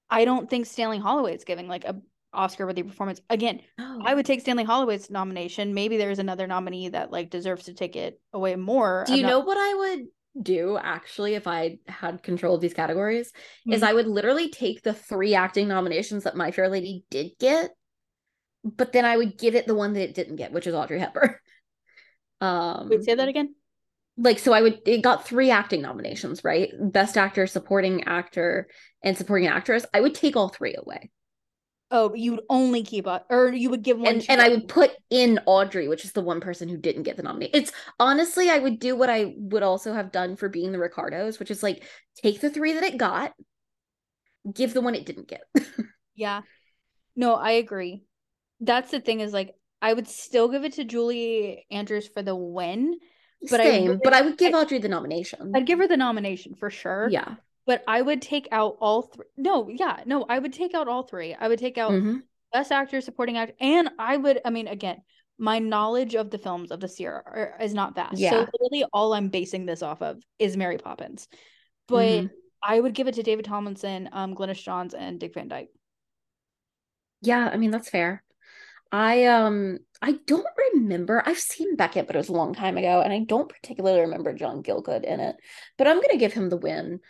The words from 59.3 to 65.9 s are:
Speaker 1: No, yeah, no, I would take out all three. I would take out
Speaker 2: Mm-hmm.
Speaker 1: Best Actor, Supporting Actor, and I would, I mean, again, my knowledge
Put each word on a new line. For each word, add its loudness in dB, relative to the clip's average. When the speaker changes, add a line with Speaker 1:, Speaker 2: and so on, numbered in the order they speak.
Speaker 1:
No, 0
yeah, -2
no, -2
I 0
would -6
take -6
out -2
all -4
three. -10
I -2
would 2
take -6
out 0
Speaker 2:
Mm-hmm. 0
Speaker 1:
Best 0
Actor, 0
Supporting -4
Actor, -6
and 4
I 0
would, 4
I -2
mean, -4
again, -6
my 0
knowledge 0